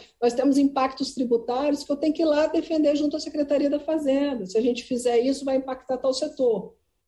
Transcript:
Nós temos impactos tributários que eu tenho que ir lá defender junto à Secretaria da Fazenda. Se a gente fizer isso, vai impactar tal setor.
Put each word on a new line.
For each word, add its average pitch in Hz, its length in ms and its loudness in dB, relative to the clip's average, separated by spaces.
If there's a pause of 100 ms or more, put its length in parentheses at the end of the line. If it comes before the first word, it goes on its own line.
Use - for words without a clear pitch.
(200)
Nós 240 140 2
temos 262 240 2
impactos 269 560 0
tributários 254 680 0
que - 100 -6
eu 285 40 -2
tenho 302 160 0
que 320 100 -2
ir 330 40 2
lá 302 200 2
defender 311 480 0
junto 294 220 0
à 302 40 -6
Secretaria 285 500 0
da 294 100 0
Fazenda. 285 640 0
Se 185 120 -4
a 220 60 2
gente 240 220 0
fizer 240 340 0
isso, 269 280 0
vai 269 100 0
impactar 262 420 -6
tal - 140 0
setor. 247 640 -2 (340)